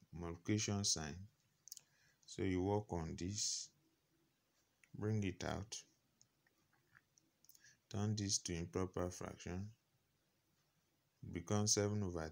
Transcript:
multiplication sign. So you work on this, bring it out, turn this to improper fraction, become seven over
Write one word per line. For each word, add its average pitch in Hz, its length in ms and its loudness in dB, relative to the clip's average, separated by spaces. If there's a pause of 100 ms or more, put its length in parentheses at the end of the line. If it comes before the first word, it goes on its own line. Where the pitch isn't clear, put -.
(120)
multiplication 101 680 0
sign. 76 320 0 (1120)
So - 160 -6
you 92 220 4
work 101 280 2
on 82 240 -2
this, - 520 -2 (1200)
bring 107 300 2
it 92 220 0
out, 82 320 -2 (2000)
turn 104 280 0
this 101 220 2
to 90 180 -2
improper 87 520 0
fraction, 90 600 -6 (1600)
become 104 360 2
seven 104 340 4
over 87 300 -2